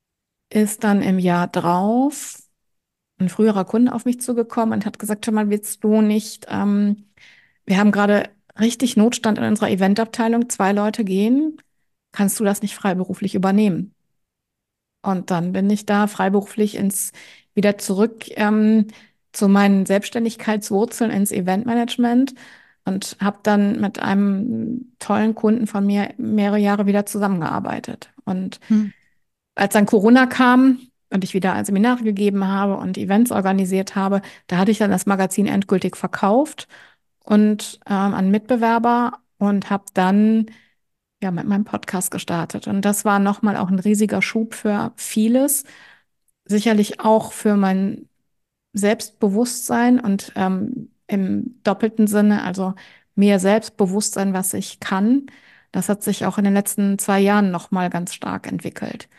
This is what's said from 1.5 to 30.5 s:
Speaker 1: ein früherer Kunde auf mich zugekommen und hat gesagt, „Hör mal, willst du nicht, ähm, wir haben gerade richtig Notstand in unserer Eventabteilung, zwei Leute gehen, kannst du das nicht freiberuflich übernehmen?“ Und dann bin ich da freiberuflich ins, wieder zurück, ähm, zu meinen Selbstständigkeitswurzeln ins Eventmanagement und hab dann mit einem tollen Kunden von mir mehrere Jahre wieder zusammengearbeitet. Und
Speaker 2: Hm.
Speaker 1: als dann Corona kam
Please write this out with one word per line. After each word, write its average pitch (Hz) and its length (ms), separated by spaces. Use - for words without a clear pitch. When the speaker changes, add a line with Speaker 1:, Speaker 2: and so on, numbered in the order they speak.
Speaker 1:
ein 185 100
früherer 208 360
Kunde 247 300
auf 233 100
mich 247 160
zugekommen 233 540
und 208 120
hat - 120
gesagt, 214 280
„Hör 220 80
mal, 214 160
willst - 340
du 214 180
nicht, 214 480
ähm, 202 560
wir 190 120
haben 208 140
gerade 202 380
richtig 240 360
Notstand 220 420
in 233 60
unserer 214 260
Eventabteilung, 226 800
zwei 196 220
Leute 208 320
gehen, 240 540
kannst 196 280
du 220 40
das 202 180
nicht 202 140
freiberuflich 185 600
übernehmen?“ 196 580
Und 190 280
dann 180 220
bin 190 180
ich 208 160
da 208 200
freiberuflich 202 720
ins, - 360
wieder 202 240
zurück, 208 480
ähm, 214 500
zu 202 160
meinen 196 380
Selbstständigkeitswurzeln 220 1200
ins 202 220
Eventmanagement 240 1000
und 190 360
hab 202 240
dann 202 360
mit 202 180
einem 214 1000
tollen 214 360
Kunden 220 320
von 202 200
mir 202 320
mehrere 214 400
Jahre 202 280
wieder 202 200
zusammengearbeitet. - 1080
Und 185 440
Speaker 2:
Hm. 214 240
Speaker 1:
als - 180
dann 208 120
Corona 240 400
kam 254 540